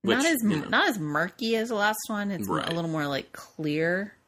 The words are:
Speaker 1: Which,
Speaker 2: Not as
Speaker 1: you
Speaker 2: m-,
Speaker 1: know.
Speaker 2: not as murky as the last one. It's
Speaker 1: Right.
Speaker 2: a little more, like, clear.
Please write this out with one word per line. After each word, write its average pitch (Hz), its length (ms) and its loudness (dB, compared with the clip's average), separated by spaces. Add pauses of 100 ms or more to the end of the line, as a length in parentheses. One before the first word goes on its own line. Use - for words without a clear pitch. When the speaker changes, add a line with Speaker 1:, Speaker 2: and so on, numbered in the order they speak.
Speaker 1:
Which, 226 140 4
Speaker 2:
Not 277 80 4
as 330 160 4
Speaker 1:
you 208 120 2
Speaker 2:
m-, 151 80 0
Speaker 1:
know. - 80 -10
Speaker 2:
not 339 200 4
as 220 80 -2
murky 170 600 -2
as 226 120 -2
the 233 60 -2
last 208 320 2
one. 202 240 -2
It's 196 160 -4
Speaker 1:
Right. - 200 -2
Speaker 2:
a 165 60 -2
little 170 160 -2
more, 156 160 -2
like, 139 280 -4
clear. 165 800 -2 (120)